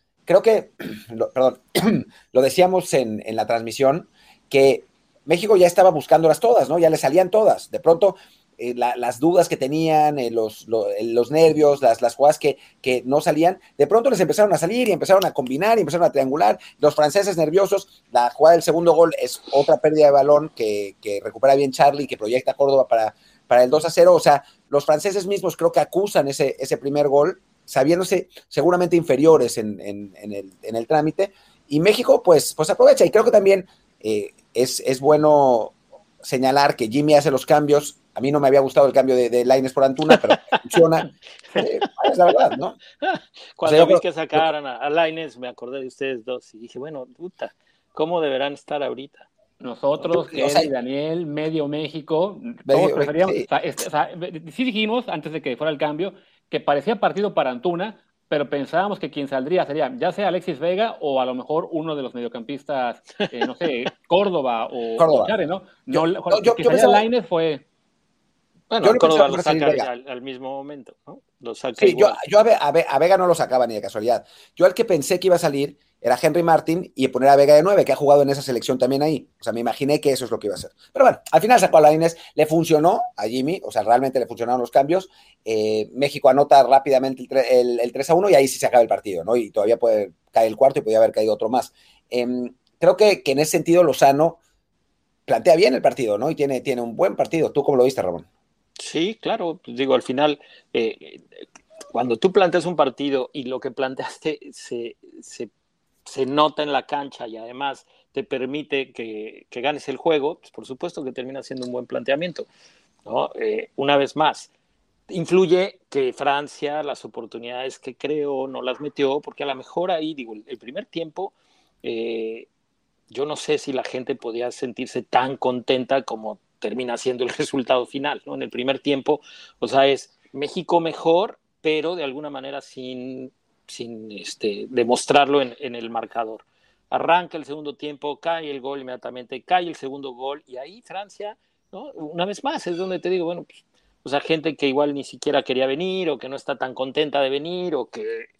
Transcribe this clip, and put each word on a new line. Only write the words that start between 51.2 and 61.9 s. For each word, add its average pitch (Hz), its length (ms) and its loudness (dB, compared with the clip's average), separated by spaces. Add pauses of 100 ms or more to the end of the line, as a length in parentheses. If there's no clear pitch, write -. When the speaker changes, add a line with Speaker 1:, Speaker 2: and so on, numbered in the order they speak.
Speaker 3:
medio 151 440 -6
México, 156 720 -6 (260)
Speaker 1:
medio, 139 160 2
Speaker 3:
todos 185 120 2
preferíamos, 156 440 -2
Speaker 1:
sí. 123 80 -6
Speaker 3:
o - 40 -14
sea, 139 100 -2
este, - 280 -8
o - 40 -12
sea, 151 200 -4 (420)
sí 254 120 -6
dijimos, 220 440 -4
antes 156 240 -10
de 156 80 -10
que 127 160 -6
fuera 156 140 -4
el 147 80 -6
cambio, 156 340 -4 (380)
que 156 100 -4
parecía 147 400 -2
partido 190 320 -2
para 147 180 -2
Antuna, 175 520 -6 (260)
pero 143 220 -2
pensábamos 165 480 -4
que 151 120 -8
quien 143 180 -8
saldría 143 380 -2
sería, 139 320 -4
ya 160 120 -2
sea 190 180 -4
Alexis 175 300 -6
Vega 185 420 -4
o 139 200 -2
a 127 60 -2
lo 127 80 -6
mejor 151 360 -6
uno 160 240 -6